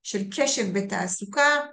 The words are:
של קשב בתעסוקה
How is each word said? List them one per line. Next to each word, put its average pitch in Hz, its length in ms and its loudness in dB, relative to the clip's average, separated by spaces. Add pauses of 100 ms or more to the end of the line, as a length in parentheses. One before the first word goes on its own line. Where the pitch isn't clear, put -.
של 196 260 -4
קשב 233 460 0
בתעסוקה 202 800 2 (120)